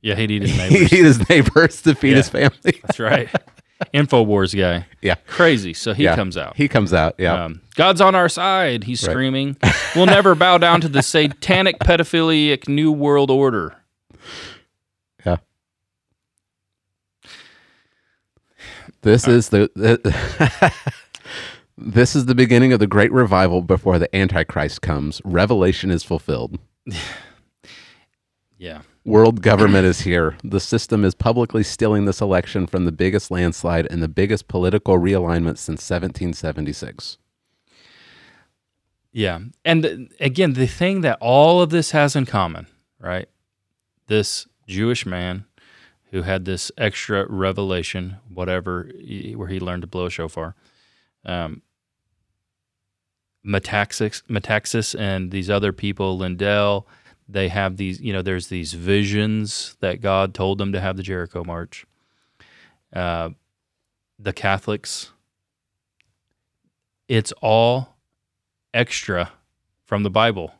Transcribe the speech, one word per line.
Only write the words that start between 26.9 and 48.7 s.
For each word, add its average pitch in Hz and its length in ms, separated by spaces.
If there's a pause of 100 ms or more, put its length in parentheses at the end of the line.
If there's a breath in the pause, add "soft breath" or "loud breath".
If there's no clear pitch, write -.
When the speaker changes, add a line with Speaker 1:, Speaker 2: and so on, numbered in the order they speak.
Speaker 1:
Yeah. 80 220 (240)
Speaker 2:
World 110 380
government 101 420
is 90 160
here. 85 420
The 98 160
system 110 460
is 92 80
publicly 117 480
stealing 104 440
this 98 160
election 92 440
from 90 200
the 85 60
biggest 92 380
landslide 85 640
and 85 100
the 80 60
biggest 98 400
political 92 500
realignment 85 640
since - 240
seventeen 87 500
seventy-six. 76 840 (1900 soft breath)
Speaker 1:
Yeah. 92 300 (220)
And 165 200
th-, 101 160 (200)
again, 143 340
the 127 120
thing 185 360
that 143 200
all 147 400
of 165 80
this 165 220
has 147 240
in 131 100
common, 85 400 (340)
right? 90 300 (800)
This 107 400 (180)
Jewish 110 400
man 90 400 (640 soft breath)
who 92 140
had 92 220
this 92 340
extra 101 520
revelation, 95 840 (120)
whatever, 90 680